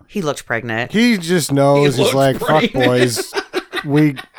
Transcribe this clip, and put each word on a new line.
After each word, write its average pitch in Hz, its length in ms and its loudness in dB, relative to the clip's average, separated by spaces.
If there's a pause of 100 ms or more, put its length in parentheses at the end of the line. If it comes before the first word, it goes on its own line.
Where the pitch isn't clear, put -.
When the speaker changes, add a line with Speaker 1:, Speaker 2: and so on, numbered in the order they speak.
Speaker 1:
He - 140 -8
looked 147 240 -6
pregnant. 117 460 -6
Speaker 2:
He 233 240 2
just 165 360 -2
knows. 139 440 4
Speaker 3:
He 147 60 0
Speaker 2:
He's 131 100 2
Speaker 3:
looked - 20 -2
Speaker 2:
like, 135 240 2
"Fuck, - 100 -4
Speaker 3:
pregnant. 151 380 2
Speaker 2:
boys. 123 460 0 (520)
We, 147 320 2 (220)